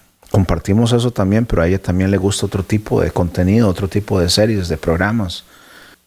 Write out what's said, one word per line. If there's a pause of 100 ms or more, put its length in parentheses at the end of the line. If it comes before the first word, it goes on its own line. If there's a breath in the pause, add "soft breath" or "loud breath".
(320)
compartimos
eso
también,
pero
a
ella
también
le
gusta
otro
tipo
de
contenido,
otro
tipo
de
series,
de
programas. (640 loud breath)